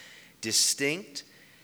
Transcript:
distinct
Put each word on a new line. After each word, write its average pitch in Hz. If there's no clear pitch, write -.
distinct 139